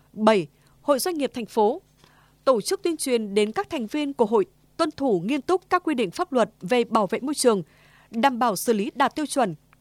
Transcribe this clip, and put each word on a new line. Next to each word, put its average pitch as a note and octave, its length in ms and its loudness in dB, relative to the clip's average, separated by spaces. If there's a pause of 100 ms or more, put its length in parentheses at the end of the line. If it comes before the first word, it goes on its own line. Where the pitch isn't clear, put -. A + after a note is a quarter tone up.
(120)
Bảy, G#3 340 4 (360)
Hội C#4+ 160 2
Doanh F4 200 -4
nghiệp C4 160 -2
thành A#3 120 -8
phố A#3+ 360 0 (600)
tổ B3+ 160 4
chức - 220 -4
tuyên E4+ 140 -2
truyền A3 380 -2
đến G#3+ 180 2
các G4 180 -6
thành B3+ 160 -6
viên D4 260 -4
của A#3+ 120 0
hội G#3 220 2 (300)
tuân E4 140 0
thủ A#3 340 -2
nghiêm C4+ 160 -2
túc F4+ 300 -4
các F4+ 140 0
quy D#4 100 -2
định A3+ 160 -2
pháp F4 220 -6
luật A#3 180 2 (100)
về A#3 240 0
bảo A3 220 0
vệ G#3 140 -4
môi C#4 140 -4
trường, G#3+ 280 2 (480)
đảm A#3 280 0
bảo A3+ 180 0
xử - 160 -2
lý G#3+ 220 0
đạt B3+ 200 0
tiêu D4+ 120 -4
chuẩn, A3 280 0 (260)